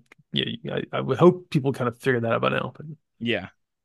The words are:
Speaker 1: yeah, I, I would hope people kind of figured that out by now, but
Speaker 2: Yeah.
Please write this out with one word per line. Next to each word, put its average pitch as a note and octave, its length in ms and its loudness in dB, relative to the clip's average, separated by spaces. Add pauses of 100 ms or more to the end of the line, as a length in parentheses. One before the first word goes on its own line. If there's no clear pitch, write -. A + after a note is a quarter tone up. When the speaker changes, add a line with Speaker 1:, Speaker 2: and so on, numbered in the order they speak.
(320)
Speaker 1:
yeah, C3 400 -6
I, - 120 -4 (140)
I C3+ 40 -2
would C3+ 160 -2
hope F3+ 320 6
people C3+ 240 0
kind B2 160 -4
of A#2 80 -6
figured A#2+ 260 0
that A#2 80 0
out A#2 100 0
by C3 80 2
now, C3 280 -4
but D3 80 -16 (320)
Speaker 2:
Yeah. G#2+ 300 -4 (380)